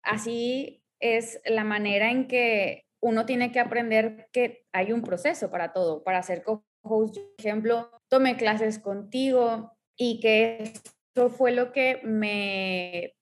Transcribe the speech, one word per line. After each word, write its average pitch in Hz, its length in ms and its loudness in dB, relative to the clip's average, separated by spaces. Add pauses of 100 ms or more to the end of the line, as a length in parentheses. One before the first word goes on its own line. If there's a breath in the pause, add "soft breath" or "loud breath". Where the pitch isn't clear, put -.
así 233 800 -4 (160)
es 226 460 -2
la 220 180 0
manera 208 480 0
en 254 160 0
que 233 580 0 (160)
uno 226 240 2
tiene 247 260 -2
que 247 80 0
aprender 226 760 0
que 240 400 -2
hay 190 200 0
un 233 100 -2
proceso 240 480 -2
para 170 220 -4
todo, 165 300 -2
para 185 200 0
ser 175 200 -6
co-host. 220 720 -2
Yo, 403 60 -10 (160)
por - 80 -14
ejemplo, 226 460 0 (180)
tomé 262 280 4
clases 220 420 0
contigo 226 920 0 (240)
y 233 240 0
que 220 520 2 (420)
eso 247 140 4
fue 247 220 2
lo 247 200 0
que 262 320 0
me 190 1200 -4